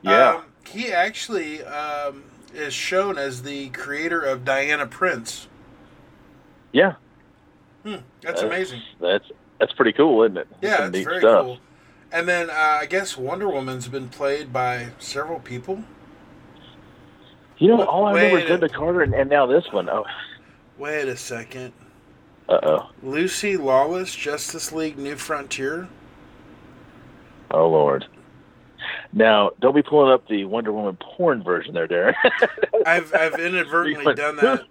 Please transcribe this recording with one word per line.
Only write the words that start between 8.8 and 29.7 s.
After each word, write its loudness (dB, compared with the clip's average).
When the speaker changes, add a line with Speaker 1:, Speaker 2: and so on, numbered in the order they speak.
Speaker 1:
That's, 0
that's 0
pretty 2
cool, 4
isn't 2
it? -8
That's -14
Speaker 2:
Yeah, 0
Speaker 1:
some 0
Speaker 2:
it's -8
Speaker 1:
neat -2
Speaker 2:
very -4
Speaker 1:
stuff. 6
Speaker 2:
cool. -8
And -2
then, -2
uh, -10
I 2
guess -4
Wonder -4
Woman's -6
been -10
played -4
by -2
several -8
people. -10
Speaker 1:
You 6
know, 6
Speaker 2:
Wait, 2
Speaker 1:
all 2
I 2
remember 6
is 2
Speaker 2:
wait -4
a 4
Speaker 1:
Linda 0
Carter -2
and, 2
and 0
now 4
this 2
one. -2
Oh. -2
Speaker 2:
Wait -6
a -6
second. -12
Speaker 1:
Uh-oh. 2
Speaker 2:
Lucy -2
Lawless, 2
Justice -8
League -4
New -8
Frontier? -6
Speaker 1:
Oh, 4
Lord. 4
Now, 4
don't 4